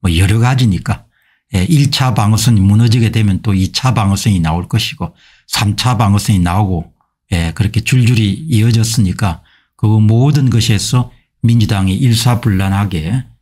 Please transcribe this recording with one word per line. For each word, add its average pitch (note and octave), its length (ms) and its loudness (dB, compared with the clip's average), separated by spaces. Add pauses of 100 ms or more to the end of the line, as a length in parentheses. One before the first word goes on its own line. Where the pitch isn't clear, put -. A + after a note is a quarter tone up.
뭐 E2+ 180 0
여러 G2 200 2
가지니까, A#2 680 0 (480)
예, F2+ 100 0
일 D3 260 2
차 B2+ 220 -2
방어선이 A2 480 2
무너지게 A2+ 500 2
되면 G#2 300 0
또 G#2 140 -2
이 F#2+ 180 0
차 B2 220 -2
방어선이 G2 460 0
나올 E2 280 -2
것이고 - 460 -6 (320)
삼 G#2 300 -2
차 G#3 200 0
방어선이 G2+ 440 2
나오고, F2+ 520 -2 (400)
예, E2+ 220 -2
그렇게 G2+ 260 -2
줄줄이 A2+ 500 2 (180)
이어졌으니까 A2 920 0 (340)
그 - 100 -2
모든 A#2 640 2
것에서 A2+ 600 0 (320)
민주당이 G#2 520 2
일사불란하게 G2+ 1300 -2 (160)